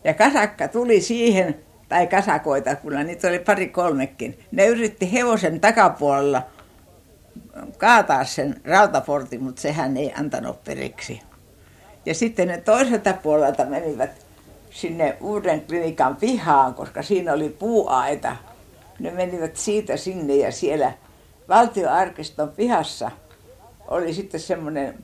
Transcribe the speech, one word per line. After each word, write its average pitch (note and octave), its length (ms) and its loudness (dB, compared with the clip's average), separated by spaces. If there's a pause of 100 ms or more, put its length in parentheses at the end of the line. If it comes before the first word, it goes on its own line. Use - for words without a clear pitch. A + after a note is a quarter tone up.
Ja - 100 2
kasakka C#4+ 540 2
tuli A#3 320 4
siihen, F#3+ 640 2 (240)
tai - 180 2
kasakoita, D3+ 720 0
kun D3 160 -10 (120)
niitä E3+ 240 -4
oli F3 100 0
pari F#3+ 300 0
kolmekin. C#3+ 720 -4 (120)
Ne G3 160 4
yritti A3 460 0
hevosen G#3+ 480 0
takapuolella C#3+ 840 4 (1400)
kaataa - 460 4
sen C#3+ 400 -6
rautaportin, C#3 760 2
mut B2+ 160 -8
sehän C#3+ 380 -4
ei C#3 220 -4
antanut - 460 -6
periksi. C2+ 560 -10 (840)
Ja D#3+ 80 -4
sitten G3+ 340 -2
ne E3+ 100 -6
toiselta A3 540 2
puolelta D3+ 520 2
menivät C#3 460 -4 (600)
sinne E3 500 -4
uuden F#3 400 -2
klinikan D#3 560 -2
pihaan, D#3 580 2
koska - 280 -10
siinä F3 300 0
oli D3+ 160 -2
puuaita. D3 880 0 (640)
Ne E3 120 -8
menivät F3 460 -6
siitä G#3 400 -2
sinne D3+ 400 -4
ja B2+ 160 2
siellä C#3+ 400 -2 (560)
valtioarkiston F3 1000 2
pihassa F#3 600 -2 (800)
oli E3 260 -4
sitten F#3 260 -8
semmonen D#3 640 -6